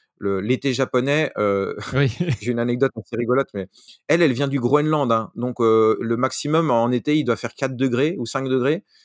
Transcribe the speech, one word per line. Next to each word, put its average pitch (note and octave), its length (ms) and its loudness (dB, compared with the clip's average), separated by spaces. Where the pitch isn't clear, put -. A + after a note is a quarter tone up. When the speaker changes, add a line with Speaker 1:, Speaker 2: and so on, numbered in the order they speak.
Speaker 1:
le, G2 240 -2
l'été B2 320 -2
japonais, C3+ 640 0
euh, G2+ 400 0
<laughs> - 160 -8
Speaker 2:
Oui. C3+ 200 2
Speaker 1:
j'ai A2+ 100 -4
une A#2 60 -2
anecdote B2 400 0
assez A2 180 -10
rigolote, B2 380 0
mais F#2+ 140 -6
elle, E3+ 120 2
elle C#3+ 140 4
vient C#3 140 -2
du C3+ 120 -2
Groenland, D3 500 2
hein. A2+ 260 0
Donc, A#2+ 240 -6
euh, A2 420 4
le A#2 160 0
maximum D3 520 0
en A#2 200 2
été, C3+ 260 0
il D3 80 0
doit A#2 120 0
faire - 180 -8
quatre C3 220 -4
degrés C3 420 0
ou A#2+ 80 -4
cinq C3+ 200 -6
degrés. C3 380 0